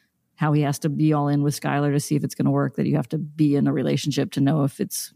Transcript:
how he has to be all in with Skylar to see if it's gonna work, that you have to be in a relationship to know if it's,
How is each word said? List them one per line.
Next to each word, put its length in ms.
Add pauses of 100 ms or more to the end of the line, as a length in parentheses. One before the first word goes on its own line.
(360)
how 180
he 80
has 160
to 100
be 240
all 160
in 140
with 180
Skylar 320
to 80
see 160
if 80
it's 100
gonna 160
work, 260
that 100
you 100
have 140
to 80
be 360
in 120
a 80
relationship 580
to 80
know 240
if 160
it's, 360